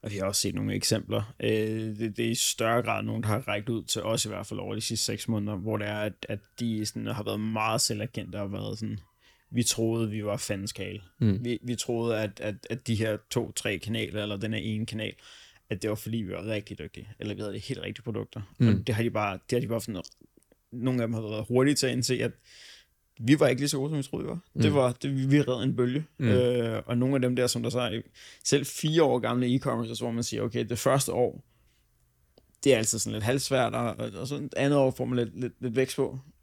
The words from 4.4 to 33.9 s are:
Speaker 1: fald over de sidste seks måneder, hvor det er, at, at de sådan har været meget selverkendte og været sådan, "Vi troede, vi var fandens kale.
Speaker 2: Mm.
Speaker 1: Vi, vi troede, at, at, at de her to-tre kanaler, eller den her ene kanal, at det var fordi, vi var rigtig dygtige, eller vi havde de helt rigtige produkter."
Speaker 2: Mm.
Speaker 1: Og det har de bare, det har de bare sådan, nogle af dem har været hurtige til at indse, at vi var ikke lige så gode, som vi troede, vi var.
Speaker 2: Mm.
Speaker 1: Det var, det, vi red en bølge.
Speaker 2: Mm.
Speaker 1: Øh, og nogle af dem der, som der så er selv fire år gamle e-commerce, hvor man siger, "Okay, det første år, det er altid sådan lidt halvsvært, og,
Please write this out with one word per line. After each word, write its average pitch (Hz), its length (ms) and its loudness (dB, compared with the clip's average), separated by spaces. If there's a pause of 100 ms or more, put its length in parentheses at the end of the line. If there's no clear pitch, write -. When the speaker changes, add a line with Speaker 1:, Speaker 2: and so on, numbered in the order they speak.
Speaker 1:
fald 104 140 -6
over 98 140 -6
de 107 60 -4
sidste 110 260 -2
seks 110 220 -4
måneder, 107 280 0
hvor 107 200 -2
det 104 120 -2
er, 104 100 -4
at, 107 140 -2 (160)
at 104 100 -4 (220)
de 110 260 -2
sådan 110 200 -6
har 104 160 -4
været 104 180 -4
meget 110 400 0
selverkendte 104 600 -4
og 101 120 -4
været 101 260 -6
sådan, 107 200 -6 (520)
"Vi 123 120 2
troede, 113 480 2
vi 104 140 -4
var 104 120 -2
fandens 101 360 -4
kale. 98 280 -8 (200)
Speaker 2:
Mm. 110 240 2
Speaker 1:
Vi, 120 200 -2
vi 123 100 -2
troede, 117 460 0
at, 107 100 -2 (100)
at, 107 140 -4 (160)
at 117 160 -6
de 117 80 2
her 107 220 0 (140)
to-tre 107 480 -2
kanaler, 107 440 -4
eller 104 140 -4
den 107 180 -2
her 107 60 -2
ene 110 260 -2
kanal, 107 260 -6 (580)
at 95 120 -4
det 110 80 0
var 107 60 0
fordi, 110 200 -6
vi 98 160 -4
var 92 140 -6
rigtig 107 320 -6
dygtige, - 300 -12 (120)
eller 107 140 -4
vi 98 60 -8
havde 104 140 -6
de 101 40 -6
helt 123 220 -8
rigtige 101 240 -8
produkter." 107 360 -6 (180)
Speaker 2:
Mm. 120 100 6
Speaker 1:
Og 101 180 4
det 120 80 0
har 110 80 0
de 117 80 2
bare, 104 220 0 (180)
det 127 60 2
har 120 40 4
de - 80 -4
bare 113 120 -2
sådan, 95 220 -6 (680)
nogle 123 300 0
af 113 60 0
dem 117 60 -2
har 113 60 -2
været 110 280 -4
hurtige 131 260 6
til 135 120 0
at 123 60 2
indse, 123 300 0
at 117 80 0 (920)
vi 143 160 6
var 151 80 8
ikke 127 120 4
lige 143 80 0
så 139 100 -2
gode, 139 120 -2
som 156 80 0
vi 139 40 0
troede, - 220 -4
vi - 60 -6
var. 175 80 -6 (160)
Speaker 2:
Mm. - 80 2
Speaker 1:
Det 110 120 6
var, 127 180 6
det, 135 380 -2
vi 147 120 8
red 123 220 0
en 127 120 2
bølge. 127 280 2 (140)
Speaker 2:
Mm. 123 100 2
Speaker 1:
Øh, 120 580 4
og 120 120 0
nogle 131 160 2
af 135 60 4
dem 123 160 2
der, 123 100 4
som 120 160 0
der 120 80 0
så 123 100 0
er 113 200 -2 (440)
selv 143 220 2
fire 160 360 2
år 127 160 6
gamle 120 280 2 (100)
e-commerce, 117 460 0
hvor 120 80 -2
man 117 140 -2
siger, 110 180 -2
"Okay, 117 260 0
det 117 100 -2
første 135 340 4
år, 120 320 0 (1200)
det 135 100 10
er 113 40 4
altid 110 200 0
sådan 107 140 -2
lidt 104 120 -2
halvsvært, 127 500 2
og, 117 240 0